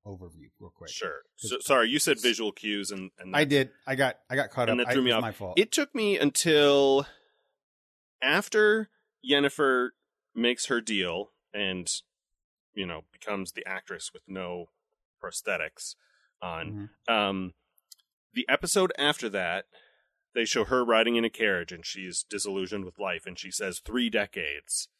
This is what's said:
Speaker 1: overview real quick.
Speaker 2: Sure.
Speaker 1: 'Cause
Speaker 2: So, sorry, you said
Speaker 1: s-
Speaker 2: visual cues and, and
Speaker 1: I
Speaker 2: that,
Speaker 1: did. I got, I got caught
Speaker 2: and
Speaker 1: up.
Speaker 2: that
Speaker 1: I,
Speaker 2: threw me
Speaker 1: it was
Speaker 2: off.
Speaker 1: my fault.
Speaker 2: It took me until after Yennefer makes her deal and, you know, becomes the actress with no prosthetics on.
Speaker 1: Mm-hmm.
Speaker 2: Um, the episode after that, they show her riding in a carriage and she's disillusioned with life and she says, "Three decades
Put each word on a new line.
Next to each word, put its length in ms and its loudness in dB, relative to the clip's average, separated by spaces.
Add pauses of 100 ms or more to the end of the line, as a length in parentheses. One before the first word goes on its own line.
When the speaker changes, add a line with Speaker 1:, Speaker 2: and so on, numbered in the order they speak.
Speaker 1:
overview 420 -16 (100)
real 140 -20
quick. 160 -18
Speaker 2:
Sure. 320 -8 (180)
Speaker 1:
'Cause 120 -8
Speaker 2:
So, 80 -4
sorry, 300 4
you 100 2
said 180 2
Speaker 1:
s- 60 -12
Speaker 2:
visual 300 2
cues 360 -4
and, 300 -10
and 160 -8
Speaker 1:
I 80 4
Speaker 2:
that, 60 0
Speaker 1:
did. 220 2 (140)
I 100 -4
got, 240 0 (100)
I 80 -4
got 120 -2
caught 200 0
Speaker 2:
and 100 0
Speaker 1:
up. 80 0
Speaker 2:
that 40 0
Speaker 1:
I, 20 2
Speaker 2:
threw 100 4
me 80 4
Speaker 1:
it 40 4
was 20 2
Speaker 2:
off. 40 2
Speaker 1:
my 120 -4
fault. 260 -2
Speaker 2:
It 140 2
took 200 -2
me 240 0
until 880 4 (1160)
after 680 4 (400)
Yennefer 600 4 (460)
makes 320 0
her 140 0
deal 500 -2 (220)
and, 360 -4 (840)
you 120 -6
know, 260 -10
becomes 400 -6
the 160 -12
actress 460 -10
with 140 -20
no 420 -8 (540)
prosthetics 720 -6 (460)
on. 480 -8 (200)
Speaker 1:
Mm-hmm. 40 4
Speaker 2:
Um, 400 0 (800)
the 160 -4
episode 480 2
after 320 0
that, 360 -2 (680)
they 120 2
show 180 2
her 220 2
riding 320 6
in 80 2
a 40 0
carriage 420 0
and 140 -14
she's 380 -8
disillusioned 640 -6
with 140 -16
life 260 -6
and 120 -14
she 140 -12
says, 280 -6
"Three 300 -2
decades 800 -4 (120)